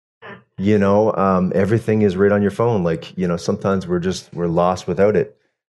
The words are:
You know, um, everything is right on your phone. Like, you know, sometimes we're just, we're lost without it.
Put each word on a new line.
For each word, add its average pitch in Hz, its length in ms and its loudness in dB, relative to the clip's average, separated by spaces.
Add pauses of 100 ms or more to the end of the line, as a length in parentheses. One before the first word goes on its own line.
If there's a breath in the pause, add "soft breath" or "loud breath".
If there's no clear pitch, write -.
(580 loud breath)
You 104 200 2
know, 101 340 2
um, 92 420 0
everything 110 460 0
is 98 160 2
right 101 160 4
on 101 80 2
your 101 100 2
phone. 113 320 0
Like, 82 360 -4
you 90 100 -2
know, 87 80 -2
sometimes 98 500 -4
we're 90 120 -2
just, 90 340 -6
we're 87 140 -4
lost 87 400 0
without 98 280 2
it. - 220 -2 (400)